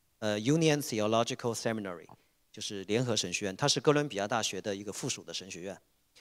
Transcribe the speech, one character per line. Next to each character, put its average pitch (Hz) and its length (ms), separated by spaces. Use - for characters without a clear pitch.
呃， 107 220
Union 147 420
Theological 113 720
Seminary， 98 540
就 - 100
是 101 240
联 107 200
合 117 100
神 98 180
学 101 120
院， 95 120
它 143 120
是 139 120
哥 147 120
伦 147 160
比 98 80
亚 98 100
大 110 160
学 98 180
的 101 140
一 98 80
个 101 100
附 - 160
属 104 140
的 82 100
神 92 160
学 90 120
院。 92 200